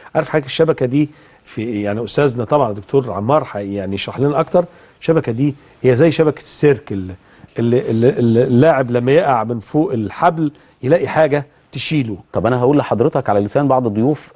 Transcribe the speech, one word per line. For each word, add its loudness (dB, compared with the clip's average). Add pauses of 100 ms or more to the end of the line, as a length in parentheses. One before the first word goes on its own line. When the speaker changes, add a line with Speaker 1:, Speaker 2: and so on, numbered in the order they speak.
(160)
Speaker 1:
عارف -2
حضرتك -2
الشبكة 0
دي 0 (340)
في، -6
يعني -4
أستاذنا 0
طبعًا 0
الدكتور -2
عمار 0
حي-، -12
يعني -6
يشرح -8
لنا 0
أكتر. 0 (360)
الشبكة 0
دي -2 (280)
هي 4
زي 4
شبكة 0
السيرك 0
اللي، -8 (460)
اللي، 0
اللي، 2
اللي 2
اللاعب 2
لما 0
يقع 2
من -6
فوق -2
الحبل -2 (320)
يلاقي 2
حاجة 0 (260)
تشيله. -4 (160)
Speaker 2:
طب -2
أنا 0
هقول 4
لحضرتك 0
على 2
لسان 0
بعض 0
الضيوف -2